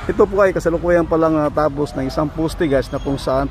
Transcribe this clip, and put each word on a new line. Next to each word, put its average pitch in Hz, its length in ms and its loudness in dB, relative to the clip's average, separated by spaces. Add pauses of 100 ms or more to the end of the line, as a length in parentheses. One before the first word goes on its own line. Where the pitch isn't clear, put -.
Ito 196 160 2
po 196 160 2
ay 190 160 4
kasalukuyan 170 480 2
pa 165 160 0
lang, 160 160 2
ah, 147 160 0
tapos 147 400 -2
ng 131 160 -4
isang 151 240 -2
poste 160 320 -2
guys 135 240 0
na 143 80 -6
kung 135 240 -4
saan 139 300 0